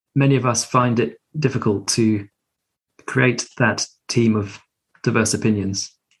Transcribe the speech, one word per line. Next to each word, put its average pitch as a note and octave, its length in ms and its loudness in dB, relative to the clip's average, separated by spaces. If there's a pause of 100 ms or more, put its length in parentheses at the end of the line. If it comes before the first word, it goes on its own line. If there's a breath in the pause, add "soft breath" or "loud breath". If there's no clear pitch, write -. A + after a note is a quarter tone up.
(160)
many C#3 180 4
of A#2+ 120 0
us A#2 180 -2
find B2 340 0
it - 220 -2 (180)
difficult A2+ 500 -2
to G#2+ 380 0 (800)
create B2+ 400 0 (120)
that A2 280 0 (220)
team A#2 260 2
of G2+ 240 -6 (460)
diverse A2+ 300 0
opinions. G2 600 -2 (260)